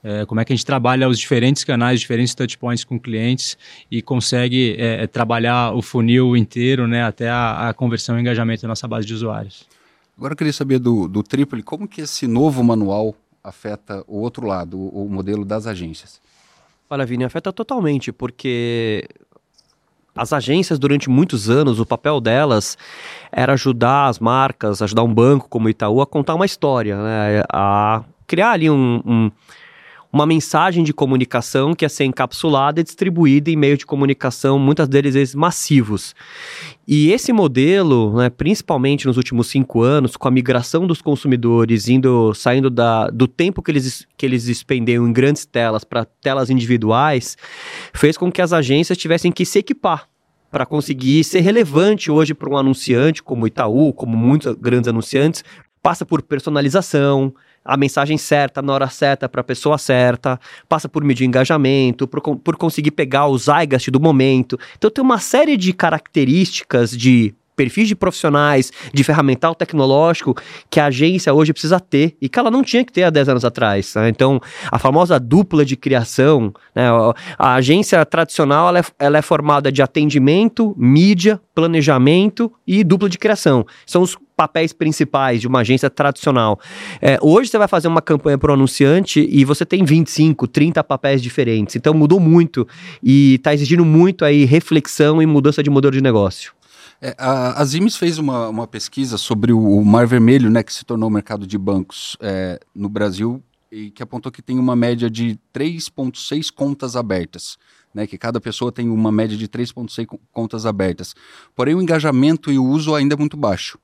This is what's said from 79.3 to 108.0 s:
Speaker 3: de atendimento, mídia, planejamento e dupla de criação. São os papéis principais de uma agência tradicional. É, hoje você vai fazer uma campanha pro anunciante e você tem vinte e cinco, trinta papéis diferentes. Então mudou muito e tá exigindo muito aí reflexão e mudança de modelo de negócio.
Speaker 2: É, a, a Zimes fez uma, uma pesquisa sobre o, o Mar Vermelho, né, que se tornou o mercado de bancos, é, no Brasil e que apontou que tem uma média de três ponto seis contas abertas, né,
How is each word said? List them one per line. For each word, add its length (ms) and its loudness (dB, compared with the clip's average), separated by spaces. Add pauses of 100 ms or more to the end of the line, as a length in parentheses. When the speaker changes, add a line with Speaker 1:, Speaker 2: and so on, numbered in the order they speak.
Speaker 3:
de 80 0
atendimento, 960 2
mídia, 600 4 (160)
planejamento 960 2 (160)
e 160 2
dupla 280 2
de 80 -6
criação. 500 2 (180)
São 180 0
os 140 -4 (200)
papéis 340 0
principais 720 0
de 80 -6
uma 100 2
agência 300 2
tradicional. 720 0 (400)
É, 200 2
hoje 280 4
você 80 -2
vai 100 4
fazer 220 0
uma 120 2
campanha 360 0
pro 160 0
anunciante 640 2 (100)
e 140 4
você 220 0
tem 180 0
vinte 240 2
e 40 -14
cinco, 360 2
trinta 340 0
papéis 400 -2
diferentes. 540 -2
Então 180 0
mudou 280 4
muito 440 4 (380)
e 400 6
tá 100 2
exigindo 300 2
muito 400 4
aí 220 4
reflexão 760 2
e 40 4
mudança 360 2
de 80 0
modelo 220 4
de 80 -2
negócio. 540 0 (480)
Speaker 2:
É, 160 -12
a, 440 -2
a 40 2
Zimes 300 0
fez 220 -2
uma, 320 -4
uma 180 -8
pesquisa 500 -8
sobre 360 0
o, 60 4
o 260 4
Mar 200 6
Vermelho, 440 4
né, 140 2
que 100 -12
se 100 -14
tornou 240 -4
o 40 -2
mercado 360 -6
de 100 -6
bancos, 640 -6
é, 380 -6 (160)
no 140 -8
Brasil 520 -4 (300)
e 180 -16
que 140 -18
apontou 260 -12
que 120 -20
tem 180 -4
uma 160 0
média 340 0
de 280 -6 (140)
três 360 -8
ponto 300 -10
seis 340 -8
contas 460 -8
abertas, 600 -8 (360)
né, 120 -8